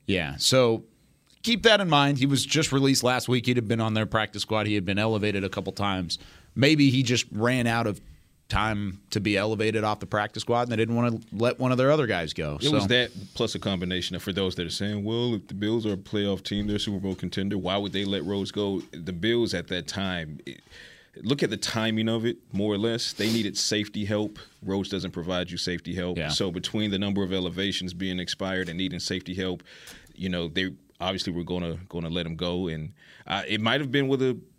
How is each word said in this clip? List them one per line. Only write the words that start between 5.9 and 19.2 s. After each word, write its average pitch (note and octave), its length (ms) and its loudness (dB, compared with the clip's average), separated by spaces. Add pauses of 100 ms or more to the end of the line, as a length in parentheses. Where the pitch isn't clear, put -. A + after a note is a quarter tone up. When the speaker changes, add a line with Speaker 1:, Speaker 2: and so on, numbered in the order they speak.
Speaker 1:
Maybe C#3+ 360 6
he C3 120 4
just A#2+ 300 2
ran A#2+ 340 2
out A#2 220 2
of F#2 120 -4 (500)
time G2+ 580 0
to - 100 -4
be G#2 200 2
elevated G#2+ 440 0
off G#2+ 180 0
the F#2+ 60 -10
practice G#2 360 -2
squad, A#2+ 220 2
and B2 80 -2
they A2+ 40 0
didn't A2+ 180 2
wanna A#2+ 240 2 (140)
let A#2 260 0
one B2+ 140 2
of B2 60 2
their C3+ 120 6
other D3+ 160 4
guys F2 280 0
go. D2+ 260 -4
Speaker 2:
It - 60 0
Speaker 1:
So D3+ 60 4
Speaker 2:
was G#2 160 4
that, A#2+ 220 4 (220)
plus A2+ 220 -2
a F#2+ 40 -6
combination F#2 560 -2
of, F2 80 -6
for G#2 120 -4
those F#2 220 0
that F2 100 -4
are D#2+ 40 -8
saying, G#2 340 -4
"Well, A#2 300 0
if G2 120 -6
the A2 80 -12
Bills A2 320 0
are G#2 80 0
a - 20 0
playoff G2+ 480 -2
team, G2+ 220 -2
they're G#2 100 0
a G2 40 -2
Super G2+ 200 -2
Bowl F#2+ 140 -2
contender, G2 420 -2
why F#2 220 0
would G2+ 140 -2
they G2+ 120 0
let G2 220 0
Rhodes G2 260 -2
go?" G2+ 300 0 (100)
The E2+ 220 -8
Bills A2 400 2